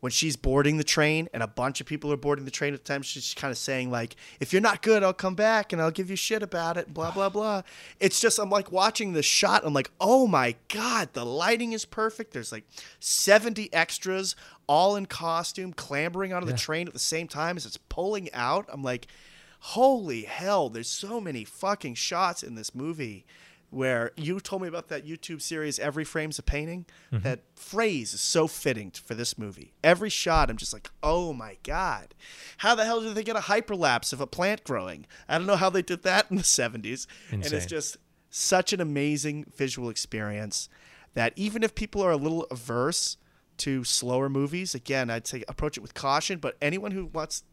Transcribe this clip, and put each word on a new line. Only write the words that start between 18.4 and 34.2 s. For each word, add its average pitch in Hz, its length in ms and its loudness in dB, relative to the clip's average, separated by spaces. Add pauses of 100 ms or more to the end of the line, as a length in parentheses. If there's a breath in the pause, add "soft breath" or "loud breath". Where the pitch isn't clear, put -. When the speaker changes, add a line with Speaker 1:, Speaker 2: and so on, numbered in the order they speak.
Speaker 1:
I'm 139 100 -10
like, 123 240 -4 (540 loud breath)
"Holy 208 640 2
hell, 175 460 0
there's 113 220 -8
so 226 300 -6
many 143 240 -6
fucking 180 500 -4
shots 175 480 -2
in 117 140 -12
this 110 180 -10
movie." 127 500 -8 (460 loud breath)
Where 127 480 0
you 165 200 -2
told 190 220 -6
me 185 80 -6
about 165 200 -10
that 151 180 -8
YouTube 160 340 -10
series, 151 380 -4
Every 147 260 -2
Frame's 156 340 -4
a - 40 -10
Painting. 165 420 -4 (260 loud breath)
Speaker 2:
Mm-hmm. 113 140 0
Speaker 1:
That 127 160 -2 (140)
phrase 185 580 0
is - 80 -6
so 160 260 4
fitting 113 440 -2
t-, - 120 -14
for - 120 -8
this 117 240 -6
movie. 101 340 -12 (100)
Every 175 280 6
shot, 156 400 4
I'm 110 80 -4
just - 160 -6
like, - 160 -16 (120)
"Oh 165 300 0
my 110 300 -10
God. 151 520 -4 (440 loud breath)
How 220 160 6
the 220 100 2
hell 226 160 0
did 220 140 -6
they 214 100 -2
get 220 100 -2
a 214 60 0
hyperlapse 185 720 2
of 131 80 -6